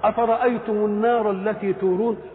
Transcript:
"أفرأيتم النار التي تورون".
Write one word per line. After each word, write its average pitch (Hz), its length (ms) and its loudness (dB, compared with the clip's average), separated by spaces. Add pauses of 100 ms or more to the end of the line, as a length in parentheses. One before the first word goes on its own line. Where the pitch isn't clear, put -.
"أفرأيتم 226 680 0
النار 214 580 2
التي 196 420 -2
تورون". 190 440 0 (160)